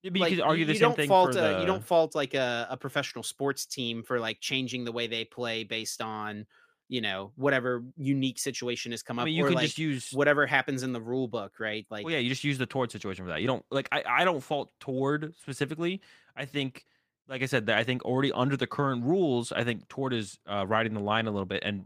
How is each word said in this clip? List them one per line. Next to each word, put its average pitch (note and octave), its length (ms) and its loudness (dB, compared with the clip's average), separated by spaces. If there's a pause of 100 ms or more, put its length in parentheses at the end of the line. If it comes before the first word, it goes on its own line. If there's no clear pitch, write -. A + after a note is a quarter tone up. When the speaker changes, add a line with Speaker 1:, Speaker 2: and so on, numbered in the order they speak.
Speaker 1:
Yeah, F#3 80 -8
but F#3+ 80 2
you - 20 6
Speaker 2:
like, E3+ 80 6
Speaker 1:
could F3 120 4
argue D#3 180 4
Speaker 2:
you, D#3+ 80 4
Speaker 1:
the D3 60 4
Speaker 2:
you - 60 2
Speaker 1:
same A#3 100 8
Speaker 2:
don't A#3 60 2
Speaker 1:
thing D3+ 140 2
Speaker 2:
fault F#3 240 8
Speaker 1:
for F#3 60 2
Speaker 2:
a, G2 200 4
you F#2 60 0
don't F#3+ 160 0
Speaker 1:
the - 40 -14
Speaker 2:
fault, E3 300 4
like, C#3+ 180 -2
a, B2 360 0
a B2+ 80 -6
professional C3 460 -4
sports - 420 -4
team A#2 380 -4
for, A#2+ 180 -2
like, A2+ 180 -4
changing B2+ 460 -4
the A#2 80 -6
way A#2 140 -4
they A2+ 180 -4
play A2+ 400 -6
based A2+ 360 -6
on, G#2+ 440 -6 (420)
you B2 140 -4
know, G2 340 -4
whatever B2+ 480 0 (140)
unique C3+ 420 0
situation B2 520 -6
has A2+ 120 -8
come A#2+ 160 -6
Speaker 1:
I B2 40 0
Speaker 2:
up - 20 0
Speaker 1:
mean, D#3+ 100 -2
you E3 80 2
Speaker 2:
or, C#3 40 4
Speaker 1:
could C#3 80 4
Speaker 2:
like, - 100 2
Speaker 1:
just C#3+ 120 -4
use D3 340 -2
Speaker 2:
whatever C#3+ 340 4
happens C3+ 380 0
in C3 100 -4
the A2+ 80 -6
rule B2 260 -2
book, G#2 320 -8
right? G#2+ 300 -6
Like G#2+ 160 -8
Speaker 1:
Well, E3 80 -2
yeah, D3 60 0
you B2 100 2
just C3 140 -2
use C#3+ 160 0
the B2+ 80 0
Tord B2+ 240 -2
situation F#2+ 340 -8
for F2 60 -6
that. D#2+ 100 -2
You A2+ 60 0
don't, B2+ 240 -2
like, C3+ 200 -2
I, C#3 160 0
I C3 160 4
don't F3 160 2
fault C#3 400 -4
Tord C#3+ 560 -2
specifically. D#3+ 640 -4 (360)
I C#3 100 -6
think, C3+ 400 -4 (420)
like C3 140 -6
I C3 60 0
said, A#2+ 180 2
that G#2+ 120 4
I A#2 60 4
think B2+ 220 0
already C3 260 2
under C3+ 240 2
the B2 120 0
current C3 360 0
rules, C#3 480 2
I A#2 140 0
think A#2 240 -4
Tord C3 240 -4
is, G#2+ 320 -4
uh, G2+ 200 -2
riding A2 280 2
the G#2 80 -4
line A2 260 2
a G#2+ 40 -2
little G2+ 140 0
bit F#2+ 200 -2
and G2+ 200 -2